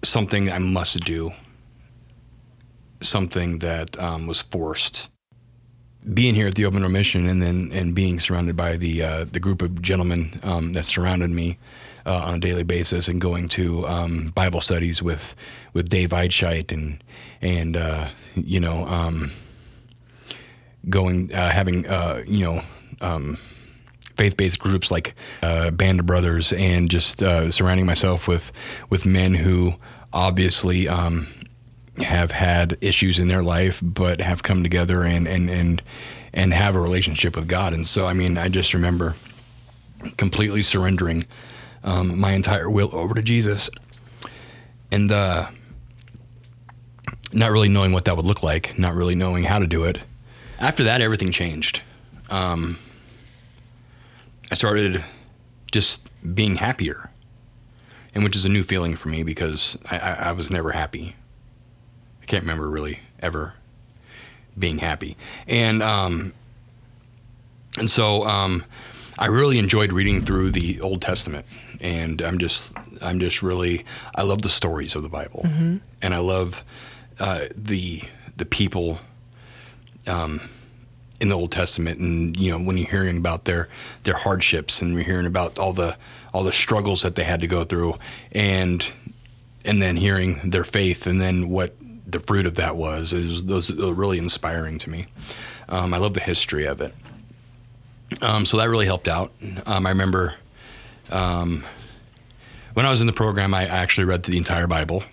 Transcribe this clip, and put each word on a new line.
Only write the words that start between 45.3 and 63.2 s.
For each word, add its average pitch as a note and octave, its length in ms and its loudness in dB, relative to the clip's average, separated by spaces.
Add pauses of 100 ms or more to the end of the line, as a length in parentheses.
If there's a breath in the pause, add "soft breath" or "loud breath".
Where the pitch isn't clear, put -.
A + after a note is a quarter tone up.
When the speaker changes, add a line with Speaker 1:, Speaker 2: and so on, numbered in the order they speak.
Speaker 1:
not A2 160 4
really G#2+ 180 6
knowing G2 240 6
what F#2 140 2
that F2+ 100 2
would E2 80 0
look G2 180 2
like, D#2 360 -2
not F2+ 160 2
really F2 200 2
knowing F2+ 300 0
how G2+ 140 2
to G2 80 2
do E2 180 0
it. F2 140 0 (600 loud breath)
After C3+ 260 2
that, A#2 180 4
everything A2 280 2
changed. E2 520 -2 (480 loud breath)
Um, F2 480 -2 (1700 loud breath)
I - 40 -6
started G2+ 500 2 (640 loud breath)
just - 380 0 (260)
being G2+ 220 2
happier, G2+ 540 -2 (1040 loud breath)
and G#2 100 4
which G2+ 100 2
is F#2+ 120 2
a - 20 4
new G2+ 140 4
feeling E2+ 340 0
for D#2 140 -8
me D#2+ 140 -4
because D#2 520 -4 (140)
I, F2+ 80 -4
I, F#2 160 -2
I - 180 -4
was F2 180 -6
never E2 220 -2
happy. D#2+ 440 -6 (1040)
I - 40 -20
can't G2 200 -2
remember D#2 260 -4
really D2+ 300 -8 (180)
ever D#2+ 360 -6 (1000 loud breath)